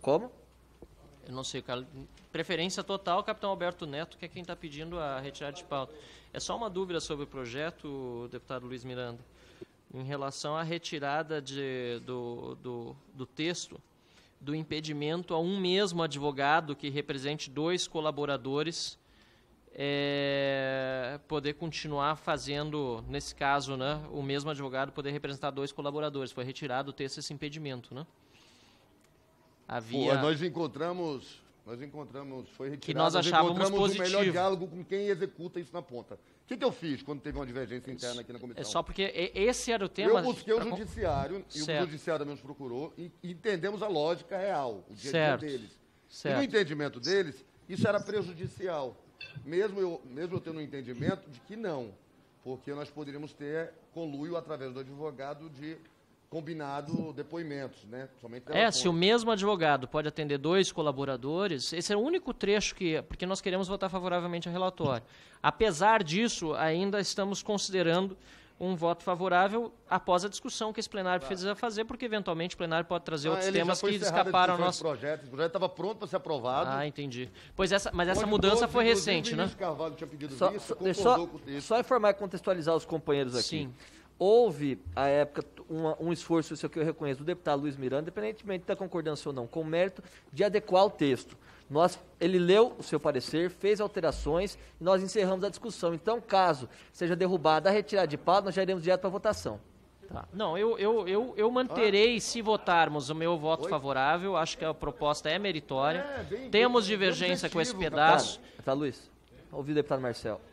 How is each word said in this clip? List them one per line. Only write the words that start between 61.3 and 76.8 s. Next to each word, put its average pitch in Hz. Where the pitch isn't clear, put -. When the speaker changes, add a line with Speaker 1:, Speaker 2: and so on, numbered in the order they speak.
Speaker 2:
esse 165
é 208
o 208
único 311
trecho 202
que, 160
porque -
nós 185
queremos 185
votar 196
favoravelmente 175
ao 170
relatório. 170
Apesar 202
disso, 175
ainda 175
estamos 196
considerando 190
um 185
voto 170
favorável 190
após 180
a 208
discussão 220
que 208
esse -
plenário 185
Speaker 3:
Tá. 135
Speaker 2:
precisa 196
fazer, 220
porque 240
eventualmente 185
o -
plenário 165
pode 175
trazer 156
Speaker 3:
Ah, -
Speaker 2:
outros 190
Speaker 3:
ele 190
já 165
Speaker 2:
temas 175
Speaker 3:
foi 202
Speaker 2:
que 208
Speaker 3:
encerrada 175
a 190
Speaker 2:
escaparam 180
ao 175
Speaker 3:
discussão 170
Speaker 2:
nosso 180
Speaker 3:
desse 107
projeto. 147
Esse 135
projeto 156
tava 185
pronto 185
pra 208
ser 180
aprovado. 147
Speaker 2:
Ah, 139